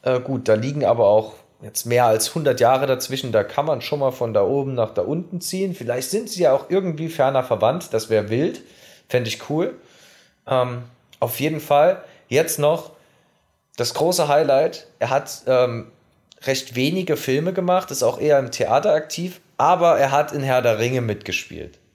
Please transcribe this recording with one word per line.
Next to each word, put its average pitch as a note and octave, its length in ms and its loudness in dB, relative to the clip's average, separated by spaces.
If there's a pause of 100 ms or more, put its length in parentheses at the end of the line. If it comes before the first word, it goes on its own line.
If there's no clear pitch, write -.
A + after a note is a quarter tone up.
Äh, B2+ 200 0
gut, B2+ 260 -4
da A2 80 6
liegen C3+ 300 -2
aber A#2 220 4
auch G#2+ 260 4 (280)
jetzt - 240 -10
mehr A#2+ 200 2
als A2 280 2
hundert C#3+ 280 0
Jahre C3 260 4
dazwischen, C3 460 -4
da G#2 100 4
kann C#3+ 220 -4
man D3 160 -2
schon - 180 -6
mal C3+ 120 2
von A#2 220 -4
da G2+ 100 2
oben C3+ 320 0
nach A#2 180 -2
da G2 80 -2
unten E3+ 400 -4
ziehen. F#3 340 -4
Vielleicht B2 340 -6
sind A3+ 200 -4
sie F3 140 -4
ja C#3 100 6
auch - 160 -2
irgendwie E3 400 -2
ferner C3+ 340 2
verwandt, A#2+ 500 0
das A2+ 160 -2
wär G#2+ 200 0
wild, C#3+ 320 -2 (480)
fänd A#2+ 180 0
ich - 220 -10
cool. D#3 260 -2 (720)
Ähm, B2 360 -2 (360)
auf A#2 220 -4
jeden D#3 180 -2
Fall, D#3 420 4 (280)
jetzt D3+ 300 0
noch D3+ 320 0 (840)
das A#2 180 -4
große E3+ 360 0
Highlight, C#3+ 580 2 (120)
er A#2 100 -2
hat, - 380 -4
ähm, B2 440 0 (520)
recht C3 320 -4
wenige D3+ 420 -2
Filme D3 340 -2
gemacht, F3+ 400 0
ist C3 120 -4
auch A#2+ 160 0
eher C#3+ 200 4
im B2 120 -4
Theater B2+ 420 0
aktiv, E3 480 -6 (160)
aber E3+ 420 4
er C#3 120 4
hat C#3+ 200 2
in C#3+ 100 -6
Herr B2+ 200 2
der A2+ 180 2
Ringe B2 220 0
mitgespielt. - 760 -8 (180)